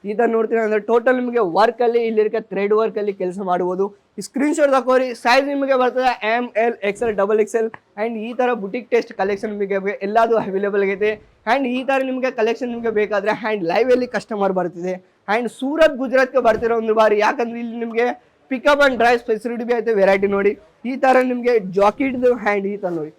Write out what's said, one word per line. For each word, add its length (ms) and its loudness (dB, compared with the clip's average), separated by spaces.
ಈ 80 -4
ತರ 180 2
ನೋಡ್ತೀರಾ 320 0
ಅಂದ್ರೆ 140 0
ಟೋಟಲ್ 300 4
ನಿಮಗೆ 200 0
ವರ್ಕ್ 280 2
ಅಲ್ಲಿ 240 2
ಇಲ್ಲಿರ್ಗೆ 320 0
ಥ್ರೆಡ್ 300 0
ವರ್ಕ್ 200 -2
ಅಲ್ಲಿ 200 -4
ಕೆಲಸ 180 -4
ಮಾಡ್ಬೋದು. 360 0
ಈ 100 -10
ಸ್ಕ್ರೀನ್ 320 0
ಶಾಟ್ 180 4
ತಕೋರಿ. 320 2
ಸೈಜ್ 300 4
ನಿಮಗೆ 280 0
ಬರ್ತದೆ 300 2
ಎಮ್, 120 -2
ಎಲ್, 140 0
ಎಕ್ಸ್ 160 -4
ಎಲ್, 160 -2
ಡಬಲ್ 220 2
ಎಕ್ಸ್ 180 -2
ಎಲ್ 80 -2
and 100 -4
ಈ 120 -10
ತರ 120 2
ಬುಟಿಕ್ 300 -8
ಟೆಸ್ಟ್ 180 0
ಕಲೆಕ್ಷನ್ 340 -2
ನಿಮಗೆ 420 -4
ಎಲ್ಲದೂ 380 2
ಅವೈಲೇಬಲ್ 420 -2
ಆಗೈತೆ. 240 -2
And 120 0
ಈ 120 -4
ತರ 100 2
ನಿಮಗೆ 280 -2
ಕಲೆಕ್ಷನ್ 360 -2
ನಿಮಗೆ 260 -4
ಬೇಕಾದ್ರೆ 340 -2
and 120 -4
ಲೈವ್ 240 2
ಅಲ್ಲಿ 180 -4
ಕಸ್ಟಮರ್ 460 -2
ಬರ್ತಿದೆ 340 -6
and 100 -2
ಸೂರತ್ 420 2
ಗುಜರಾತ್ಗೆ 480 0
ಬರ್ತಿರೋ 340 0
ಒಂದು 180 0
ಬಾರಿ. 260 4
ಯಾಕಂದ್ರೆ 380 -4
ಇಲ್ಲಿ 200 -10
ನಿಮಗೆ 220 -2
pick 200 -6
up 140 4
and 160 2
drive 260 4
facility 420 -4
ಬಿ 100 2
ಐತೆ. 200 -2
ವೆರೈಟಿ 360 4
ನೋಡಿ 160 2
ಈ 20 -4
ತರ 140 6
ನಿಮಗೆ 220 0
ಜಾಕೆಟ್ದು 540 2
and 200 0
ಈ 120 -6
ತರ 160 -2
ನೋಡಿ 200 -8